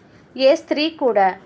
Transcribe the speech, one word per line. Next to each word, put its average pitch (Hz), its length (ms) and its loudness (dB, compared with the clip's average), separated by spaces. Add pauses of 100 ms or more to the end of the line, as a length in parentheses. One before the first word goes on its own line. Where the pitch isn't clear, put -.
(360)
ఏ 262 180 4
స్త్రీ 311 360 -4
కూడా 214 400 0 (160)